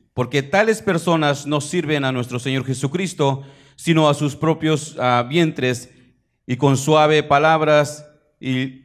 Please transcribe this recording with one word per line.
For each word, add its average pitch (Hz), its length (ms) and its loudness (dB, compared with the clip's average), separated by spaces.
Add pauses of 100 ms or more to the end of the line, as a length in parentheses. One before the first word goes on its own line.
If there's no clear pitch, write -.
(120)
porque 127 300 -2
tales 208 400 0
personas 160 640 0
no 147 140 -2
sirven 151 440 -2
a 131 60 0
nuestro 123 300 -4
Señor 131 260 -4
Jesucristo, 135 760 -2 (320)
sino 160 320 2
a 143 60 4
sus 147 200 -4
propios, 156 680 -2
ah, 123 280 2
vientres, 135 600 -2 (580)
y 123 100 -4
con 135 200 2
suave 151 460 4
palabras 151 840 2 (360)
y 131 440 -6